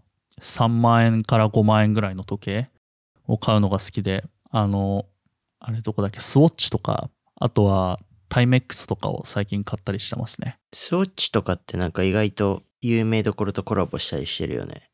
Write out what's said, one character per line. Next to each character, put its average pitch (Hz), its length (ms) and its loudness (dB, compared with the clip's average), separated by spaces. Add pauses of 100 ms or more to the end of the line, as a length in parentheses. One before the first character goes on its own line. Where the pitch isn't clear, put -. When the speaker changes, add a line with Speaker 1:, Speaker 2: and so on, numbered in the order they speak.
(400)
Speaker 1:
三 117 420 0
万 117 240 6
円 113 180 4
か 117 140 2
ら 110 120 4
五 107 140 4
万 107 200 6
円 107 100 4
ぐ 110 80 0
ら 98 100 -4
い 92 40 -10
の 95 80 -8
時 98 220 -8
計 107 240 -4 (560)
を 117 120 0
買 110 200 2
う - 20 4
の 101 100 2
が 98 100 0
好 - 60 -4
き - 180 -4
で、 95 200 -2 (260)
あ 107 180 2
の、 98 380 -2 (540)
あ - 120 -10
れ 113 100 -6
ど 110 120 -6
こ - 100 -2
だ 98 60 -2
っ - 20 -6
け、 - 100 -14
ス - 180 2
ウ 147 40 8
ォ - 40 8
ッ - 80 -2
チ - 160 -4
と - 80 -2
か、 - 300 -4 (260)
あ - 140 -2
と 104 160 4
は 95 340 0 (300)
タ 123 120 2
イ 120 40 4
メ 127 120 4
ッ 127 40 2
ク - 140 -10
ス - 120 -6
と - 80 -4
か - 140 -6
を 92 160 -6
最 101 200 -4
近 101 180 -4
買 104 140 -6
っ - 60 -20
た - 80 -4
り 98 80 -6
し - 100 -8
て - 60 -6
ま 117 120 -6
す - 140 -10
ね。 - 180 -10 (140)
Speaker 2:
ス - 220 -6
ウ 180 60 0
ォ 196 40 0
ッ 190 80 -6
チ - 180 -4
と 101 120 0
か 95 100 -2
っ 90 40 -2
て - 180 -10
な 90 140 0
ん - 20 -4
か 92 120 -2
意 95 100 2
外 107 180 2
と 98 320 -2 (180)
有 117 220 0
名 110 200 0
ど 104 100 0
こ 107 120 -4
ろ 101 60 -2
と 98 120 -6
コ 107 120 -4
ラ 95 100 2
ボ - 120 -6
し - 120 -6
た 82 80 -6
り 65 100 -6
し - 100 -6
て 80 100 -4
る - 80 -6
よ 50 100 -6
ね。 50 280 -18